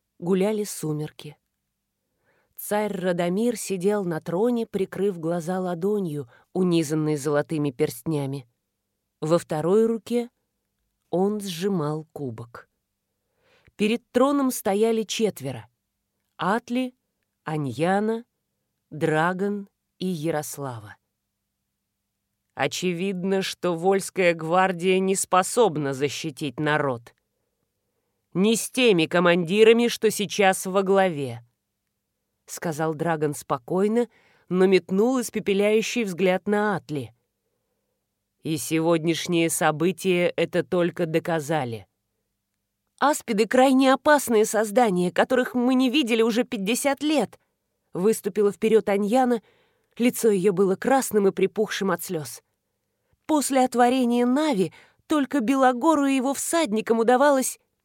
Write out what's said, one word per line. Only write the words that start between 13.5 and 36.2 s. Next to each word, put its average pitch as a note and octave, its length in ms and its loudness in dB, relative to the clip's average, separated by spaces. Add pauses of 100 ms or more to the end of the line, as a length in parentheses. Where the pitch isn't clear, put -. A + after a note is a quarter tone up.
Перед G#3+ 340 -2
троном C4+ 400 2
стояли A3 540 0
четверо: C3+ 640 -6 (680)
Атли, A#3+ 600 -4 (480)
Аньяна, E3+ 800 -2 (680)
Драгон F3+ 800 -2 (320)
и F3+ 60 -6
Ярослава. D3 920 -6 (1600)
«Очевидно, F3+ 800 -2
что F3+ 360 -4
Вольская F#3 580 0
гвардия F3+ 640 0
не F#3+ 160 0
способна F3+ 800 0
защитить C#3 640 -6
народ. C#3+ 560 -2 (1200)
Не G#3 220 2
с - 120 -8
теми G3+ 380 4
командирами, F#3 800 4
что A3 240 0
сейчас F#3+ 560 0
во F#3+ 160 0
главе», D#3+ 640 0 (1000)
сказал D#3+ 480 -6
Драгон D3+ 420 -2
спокойно, G#3 720 -2 (400)
но F#3 180 4
метнул G3 540 2
испепеляющий G#3 840 0
взгляд F#3 460 -2